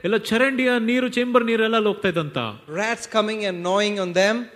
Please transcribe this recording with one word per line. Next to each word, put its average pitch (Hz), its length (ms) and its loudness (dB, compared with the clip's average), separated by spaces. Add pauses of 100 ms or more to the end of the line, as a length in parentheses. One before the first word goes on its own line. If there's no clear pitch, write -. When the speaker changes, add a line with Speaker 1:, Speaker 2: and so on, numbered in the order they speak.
Speaker 1:
ಎಲ್ಲ 202 140 0
ಚರಂಡಿಯ 247 640 2
ನೀರು, 247 300 0
ಚೇಂಬರ್ 247 360 2
ನೀರೆಲ್ಲ 226 300 2
ಅಲ್ಲಿ 214 160 2
ಹೋಗ್ತಾ 196 180 0
ಇದ್ದಂತ. 156 280 -2 (320)
Speaker 2:
Rats 214 380 -6
coming 214 360 0
and 185 160 -4
gnawing 202 400 0
on 180 140 -2
them. 196 220 4 (200)